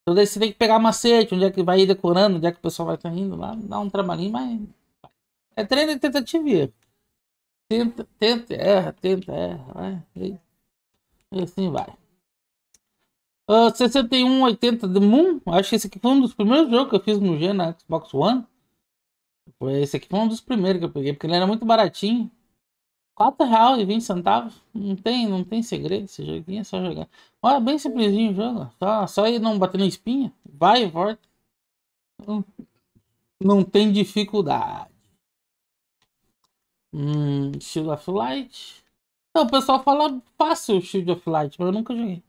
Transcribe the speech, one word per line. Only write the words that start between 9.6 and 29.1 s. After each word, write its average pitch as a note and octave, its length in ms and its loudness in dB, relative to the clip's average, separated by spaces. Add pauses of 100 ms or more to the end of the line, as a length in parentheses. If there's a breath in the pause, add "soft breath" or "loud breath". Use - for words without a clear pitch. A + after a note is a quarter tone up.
vai, F#3 280 -10 (140)
e, F#3+ 180 -8 (960)
e F#3 120 -6
assim F3+ 280 -4
vai. C3 220 -6 (1500)
Ah, A3+ 280 6
sessenta B3 420 0
e B3+ 80 4
um C4 200 4
oitenta A#3 440 0
The F#3 100 2
Moon, A#3+ 460 4
acho F#3 240 0
que A3+ 80 0
esse G#3+ 120 -2
aqui F#3+ 100 -16
foi A#3+ 140 2
um C#4 100 6
dos A#3 100 0
primeiros B3 380 4
jogos C4 180 2
que - 80 0
eu F#3+ 80 0
fiz G#3 160 2
no F3 180 2
G F3 140 0
na E3+ 220 -2
Xbox - 400 -8
One. A3 320 2 (1120)
Foi, C3+ 240 -2
esse C#3+ 160 -4
aqui - 100 -12
foi F#3+ 120 -2
um A3+ 80 2
dos A3+ 120 -4
primeiros F#3+ 400 0
que E3+ 60 -4
eu - 40 -4
peguei, C#3+ 220 -4
porque D3 140 -8
ele E3+ 100 0
era F#3 100 2
muito A3+ 200 -2
baratinho. A3+ 640 0 (840)
Quatro - 300 2
reais A#3+ 360 6
e G3+ 40 2
vinte A3 200 -2
centavos. G3+ 580 -2 (100)
Não G3+ 220 -6
tem, A#3 320 -2
não F#3+ 160 -2
tem A3 180 -4
segredo F#3+ 440 -4
esse - 200 -14
joguinho, D#3+ 360 -8
é - 40 -8
só F#3+ 160 -6
jogar. D#3+ 280 -8 (340 soft breath)
Olha, C4 160 4
bem C4 180 0
simplesinho A3+ 540 0
o F#3+ 40 -4
jogo. G3+ 440 -6
Só, G3+ 300 -2
só G3+ 180 0